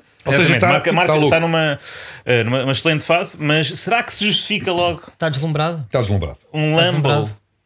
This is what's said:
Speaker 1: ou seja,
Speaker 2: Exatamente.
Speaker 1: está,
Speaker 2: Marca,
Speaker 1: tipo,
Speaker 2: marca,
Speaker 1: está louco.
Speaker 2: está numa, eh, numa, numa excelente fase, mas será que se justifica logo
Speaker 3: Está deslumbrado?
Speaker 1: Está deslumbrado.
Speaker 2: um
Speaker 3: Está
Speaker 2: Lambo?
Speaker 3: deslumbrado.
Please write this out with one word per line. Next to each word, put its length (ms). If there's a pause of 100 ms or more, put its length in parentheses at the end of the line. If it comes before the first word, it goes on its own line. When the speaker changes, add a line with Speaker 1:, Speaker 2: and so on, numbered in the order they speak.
(260)
Speaker 1:
ou 80
seja, 100
Speaker 2:
Exatamente. 120
Speaker 1:
está, 120
Speaker 2:
Marca, 160
Speaker 1:
tipo, 120
Speaker 2:
marca, 180
Speaker 1:
está 0
louco. 220
Speaker 2:
está 40
numa, 400 (460)
eh, 180
numa, 160
numa 140
excelente 320
fase, 340
mas 280 (120)
será 240
que 100
se 140
justifica 460
logo 300 (100)
Speaker 3:
Está 160
deslumbrado? 560
Speaker 1:
Está 160
deslumbrado. 380 (140)
Speaker 2:
um 180
Speaker 3:
Está 140
Speaker 2:
Lambo? 220
Speaker 3:
deslumbrado. 300 (280)